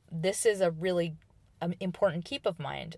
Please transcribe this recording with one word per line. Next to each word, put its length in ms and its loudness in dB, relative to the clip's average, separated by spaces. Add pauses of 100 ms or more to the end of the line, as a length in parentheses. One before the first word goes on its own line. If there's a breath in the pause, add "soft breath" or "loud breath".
(120)
this 340 0
is 160 4
a 100 4
really, 440 0 (460)
um, 180 -2
important 460 0
keep 200 -6
of 140 -2
mind, 380 -8